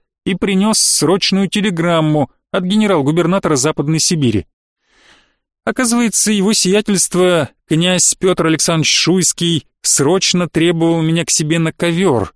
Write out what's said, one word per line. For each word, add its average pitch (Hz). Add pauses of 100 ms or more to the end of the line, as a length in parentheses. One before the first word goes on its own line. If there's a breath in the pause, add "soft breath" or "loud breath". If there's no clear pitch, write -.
(260)
и 196
принес 196
срочную 190
телеграмму 165 (200)
от 190
генерал-губернатора 175
Западной 151
Сибири. 127 (1200 soft breath)
Оказывается, 233
его 208
сиятельство, 180 (180)
князь 175
Петр 180
Александрович 160
Шуйский, 170 (160)
срочно 175
требовал 165
меня 160
к -
себе 160
на 160
ковер. 165